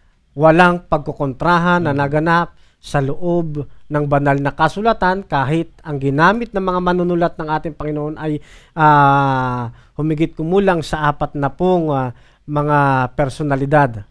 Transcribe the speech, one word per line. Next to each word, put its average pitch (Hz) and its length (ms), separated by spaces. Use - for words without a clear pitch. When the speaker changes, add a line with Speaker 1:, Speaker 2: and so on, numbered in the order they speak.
Speaker 1:
walang 175 500
pagkukontrahan 160 1000
na 147 140
Speaker 2:
Mhm. - 20
Speaker 1:
naganap 156 500
sa - 220
loob 156 640
ng 147 200
banal 143 300
na 139 160
kasulatan, 196 720
kahit 151 560
ang 156 160
ginamit 160 560
ng 196 80
mga 180 220
manunulat 175 520
ng 160 140
ating 156 240
Panginoon 151 480
ay, 151 240
ah, 139 920
humigit 156 400
kumulang 180 460
sa 151 260
apat 143 260
na 143 140
pung, 175 420
ah, 131 220
mga 147 340
personalidad. 139 960